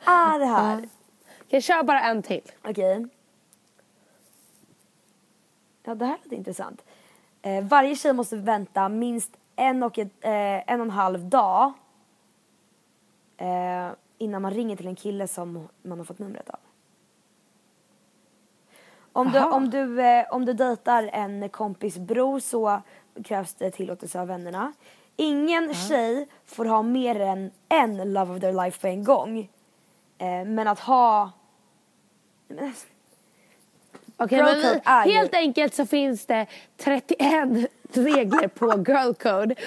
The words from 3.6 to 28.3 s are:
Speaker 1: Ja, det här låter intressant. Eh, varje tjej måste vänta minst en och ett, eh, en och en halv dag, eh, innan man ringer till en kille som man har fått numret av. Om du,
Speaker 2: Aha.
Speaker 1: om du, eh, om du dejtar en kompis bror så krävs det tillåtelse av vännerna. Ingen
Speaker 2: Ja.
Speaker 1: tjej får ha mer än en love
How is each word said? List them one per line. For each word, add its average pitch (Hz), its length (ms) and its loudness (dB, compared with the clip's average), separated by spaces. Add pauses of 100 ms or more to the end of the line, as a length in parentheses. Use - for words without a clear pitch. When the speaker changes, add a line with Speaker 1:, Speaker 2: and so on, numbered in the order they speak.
Speaker 1:
Ja, 233 120 -10
det 226 100 -4
här 285 180 -4
låter 269 140 -14
intressant. 190 440 -12 (600)
Eh, 196 220 -4
varje 277 320 4
tjej 277 180 2
måste 233 220 -2
vänta 202 540 -2
minst 233 420 -4 (240)
en 254 280 2
och 233 160 -4
ett, 202 120 -6 (100)
eh, 220 100 -2 (400)
en 240 100 0
och 226 40 -4
en 226 40 -4
halv 185 360 0
dag, 220 480 4 (1600)
eh, 180 520 -4 (280)
innan 208 240 -6
man 190 120 -4
ringer 220 220 -4
till 185 120 -12
en 185 80 -8
kille 196 320 -8
som 175 400 -12 (140)
man 175 160 -14
har 175 80 -14
fått 190 140 -20
numret 202 300 -16
av. - 100 -16 (2500)
Om 254 180 0
du, 262 80 4
Speaker 2:
Aha. 311 160 2
Speaker 1:
om 269 140 2
du, 254 320 -2
eh, 240 280 6
om 254 160 -4
du 247 80 -2
dejtar 233 600 0
en 202 360 -6
kompis 196 480 -8
bror 247 420 -2
så 214 420 -2 (420)
krävs 196 300 -6
det 185 180 -6
tillåtelse 185 500 -10
av 180 60 -8
vännerna. 185 460 -8 (420)
Ingen 311 520 0
Speaker 2:
Ja. 294 60 -6
Speaker 1:
tjej 254 540 -2 (180)
får - 200 -6
ha 220 160 2
mer 240 380 0
än 190 320 -2 (180)
en 208 440 0
love 185 220 0